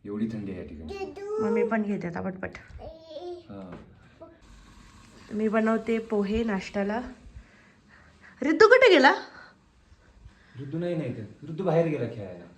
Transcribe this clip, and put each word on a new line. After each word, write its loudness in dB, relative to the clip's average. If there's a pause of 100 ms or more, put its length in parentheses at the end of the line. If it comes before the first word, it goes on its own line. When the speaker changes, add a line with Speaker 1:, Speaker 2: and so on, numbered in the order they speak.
Speaker 1:
एवढी -4
थंडी -8
आहे -10
या -12
ठिकाणी. -12
Speaker 2:
मग -4
मी 0
पण 0
घेते -4
आता -8
पटपट. -8 (1000)
Speaker 1:
हा. -16 (1600)
Speaker 2:
मी 0
बनवते 2
पोहे 0
नाश्त्याला. -2 (1400)
रिद्दू 8
कुठे 8
गेला? 8 (1500)
Speaker 1:
रिद्दू -8
नाही, -2
नाही -4
इथे. -8
रिद्दू -10
बाहेर 4
गेला -2
खेळायला. -10 (140)